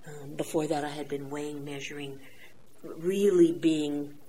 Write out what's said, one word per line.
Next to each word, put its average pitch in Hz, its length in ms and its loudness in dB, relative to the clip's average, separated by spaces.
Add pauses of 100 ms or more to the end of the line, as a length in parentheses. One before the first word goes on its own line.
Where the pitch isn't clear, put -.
Um, 147 300 -12
before 156 320 0
that, 147 180 0
I 147 40 -4
had 143 200 -6
been 139 220 -6
weighing, 147 340 -6
measuring, 143 540 -8 (640)
really 175 680 6
being 147 640 0 (100)